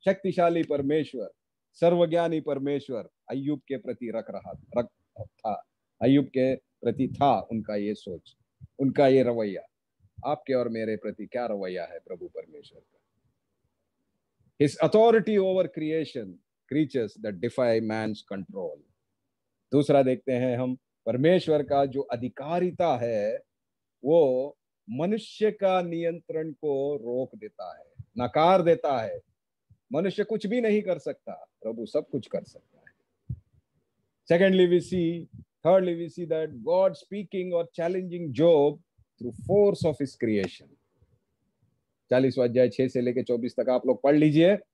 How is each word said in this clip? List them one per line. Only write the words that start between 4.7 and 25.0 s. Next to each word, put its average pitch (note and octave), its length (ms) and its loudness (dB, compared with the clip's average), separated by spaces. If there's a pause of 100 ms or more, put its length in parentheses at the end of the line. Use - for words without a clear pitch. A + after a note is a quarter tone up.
रख A#2+ 80 0 (360)
था, - 420 -8 (380)
अय्यूब C3+ 240 4
के C3 300 -2
प्रति C#3 520 -4
था C3 320 2
उनका G#2+ 360 -8
ये G#2 180 -4
सोच, - 440 -14 (420)
उनका C3+ 280 2
ये C3 160 6
रवैया। A2 380 -2 (640)
आपके C3+ 280 -4
और B2 160 0
मेरे A2 260 -4
प्रति G#2 300 -10
क्या B2 200 -8
रवैया F#2+ 400 -6
है E2+ 140 -14
प्रभु F2+ 280 -14
परमेश्वर - 520 -20
का? - 200 -20 (1600)
His D3+ 280 2
authority A3 480 6
over F#3 300 2 (120)
creation, D3+ 540 -6 (400)
creatures B2+ 520 -2
that G2 180 -8
defy A#2 380 0
man's A2 380 -4 (140)
control। F2 460 -10 (920)
दूसरा C#3 320 4
देखते B2+ 280 -2
हैं B2 260 -2
हम, B2+ 200 -4 (280)
परमेश्वर D3+ 580 2
का C#3+ 220 2
जो C3+ 160 -6
अधिकारिता D3+ 960 -4
है A#2 420 -4 (680)
वो C#3+ 520 2 (320)
मनुष्य G#3 640 -2